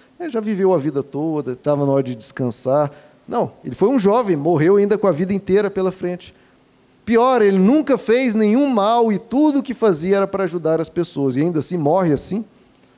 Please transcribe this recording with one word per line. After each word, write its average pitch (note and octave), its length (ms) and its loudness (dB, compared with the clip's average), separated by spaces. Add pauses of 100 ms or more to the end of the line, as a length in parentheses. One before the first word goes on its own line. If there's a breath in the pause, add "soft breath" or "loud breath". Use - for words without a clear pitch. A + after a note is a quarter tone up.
(180 soft breath)
é, E4+ 120 -10
já A3+ 100 -4
viveu G3 320 0
a E3+ 60 2
vida C#3 240 -2
toda, C#3+ 520 -6
tava C#3+ 300 -2
na C#3 80 2
hora C#3 100 2
de B2 120 -6
descansar. C3 760 -4 (380 loud breath)
Não, G3+ 240 -4 (100)
ele B2+ 120 -10
foi F#3+ 160 2
um C#4 80 2
jovem, G3+ 360 2
morreu D#3+ 420 2
ainda G3+ 220 2
com G#3 80 0
a F3+ 60 2
vida F3+ 200 -2
inteira G3 380 0
pela F#3+ 220 -2
frente. F3+ 420 -10 (720 soft breath)
Pior, A#3+ 380 2
ele G3 160 4
nunca B3+ 380 4
fez A#3 380 0
nenhum A3 340 2
mal A3+ 440 2
e F#3 60 -2
tudo C#4+ 420 0
o - 20 -10
que C4+ 120 -10
fazia F#3+ 420 0
era G3 100 0
para G3 180 -4
ajudar E3 360 -2
as D#3+ 80 -6
pessoas. C#3 480 -4
E C#3+ 60 0
ainda E3 180 -2
assim F3 160 -8
morre D#3+ 360 2
assim, F#3+ 320 -4 (540 soft breath)